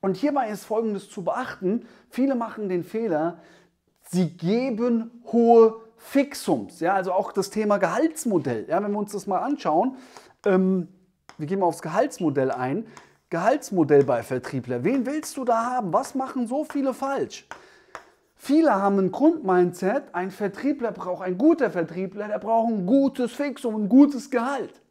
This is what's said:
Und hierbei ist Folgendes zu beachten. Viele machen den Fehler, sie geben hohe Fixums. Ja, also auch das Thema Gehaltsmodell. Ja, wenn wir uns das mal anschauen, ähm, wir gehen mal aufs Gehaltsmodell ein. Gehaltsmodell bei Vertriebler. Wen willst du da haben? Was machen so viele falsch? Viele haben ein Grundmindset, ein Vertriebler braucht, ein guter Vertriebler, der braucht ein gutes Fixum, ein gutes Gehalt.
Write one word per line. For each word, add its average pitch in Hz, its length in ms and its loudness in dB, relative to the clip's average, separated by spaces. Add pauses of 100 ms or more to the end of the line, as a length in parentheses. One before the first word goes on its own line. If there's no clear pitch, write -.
Und 190 160 -2
hierbei 277 340 -2
ist 202 140 -10
Folgendes 214 440 -4
zu - 140 -12
beachten. 196 640 -4 (240)
Viele 269 240 0
machen 220 340 -6
den 180 140 -2
Fehler, 170 560 -2 (720)
sie 175 200 2
geben 233 1000 -2
hohe 233 460 6 (200)
Fixums. 202 840 -2
Ja, 175 140 0
also 185 180 -2
auch 190 180 0
das 190 200 -4
Thema 208 280 0
Gehaltsmodell. 175 920 0
Ja, 175 140 0
wenn 208 80 -4
wir 208 80 -2
uns 202 140 -6
das 202 160 -8
mal 185 100 0
anschauen, 226 580 0 (480)
ähm, 190 420 2 (500)
wir 151 120 -8
gehen 196 100 -2
mal 190 80 2
aufs 160 160 -2
Gehaltsmodell 160 720 0
ein. 135 340 -4 (440)
Gehaltsmodell 170 760 4
bei 120 180 0
Vertriebler. 123 640 -4
Wen 247 200 2
willst 294 320 -6
du 269 80 -6
da 226 200 2
haben? 240 280 -4
Was 240 220 -2
machen 262 320 -4
so 269 160 -4
viele 277 320 -4
falsch? 269 540 -6 (880)
Viele 294 360 4
haben 196 280 2
ein 190 100 2
Grundmindset, 190 1000 0
ein 180 180 -6
Vertriebler 226 640 -4
braucht, - 320 -8
ein 180 120 -4
guter 277 360 4
Vertriebler, 185 560 -6
der 208 100 -4
braucht 226 300 0
ein 208 180 -2
gutes 262 460 2
Fixum, 254 420 -4
ein 214 140 -2
gutes 269 420 6
Gehalt. 240 500 -4 (100)